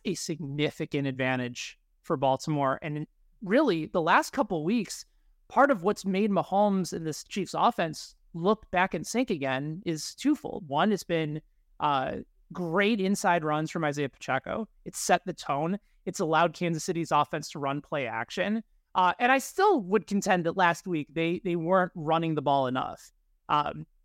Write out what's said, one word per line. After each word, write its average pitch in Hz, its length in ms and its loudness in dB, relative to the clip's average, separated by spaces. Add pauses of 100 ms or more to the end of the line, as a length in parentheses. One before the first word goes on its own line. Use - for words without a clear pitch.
a 196 80 -2
significant 147 960 -4
advantage 127 680 -4 (260)
for 165 120 0
Baltimore. 135 680 2
And 151 240 -6 (360)
really, 196 460 2
the 180 140 0
last 202 300 2
couple 202 280 -2
of 147 40 -2
weeks, 202 420 -2 (440)
part 277 220 6
of 180 120 0
what's 202 220 0
made 196 260 2
Mahomes 190 640 2
and 160 120 -8
this 156 180 -6
Chiefs - 340 -6
offense 170 580 0 (180)
look 185 380 0
back 185 240 2
in 156 80 -4
sync 247 260 -2
again 143 560 -2
is 160 300 -6
twofold. - 520 -2
One, 160 240 2
it's 190 120 0
been, 156 380 -2 (380)
uh, 139 360 0 (360)
great 190 480 0
inside 190 440 2
runs 156 280 0
from 165 120 -2
Isaiah 143 260 -2
Pacheco. - 580 -4 (160)
It's - 160 -12
set 180 260 2
the 175 80 -6
tone. 160 440 -4 (280)
It's 185 140 -6
allowed 160 340 2
Kansas 165 300 -2
City's 165 280 -4
offense 151 400 0
to 160 80 -12
run 139 220 -4
play 139 260 -4
action. 180 560 -4 (320)
Uh, 180 240 4
and 247 120 4
I 269 80 4
still 370 420 2
would 185 240 0
contend 190 400 2
that 170 100 0
last 175 320 2
week 156 240 -2
they, 165 320 0
they 175 120 0
weren't 180 400 2
running 160 400 0
the 151 60 0
ball 139 260 2
enough. - 440 -6 (380)
Um, 151 380 0 (180)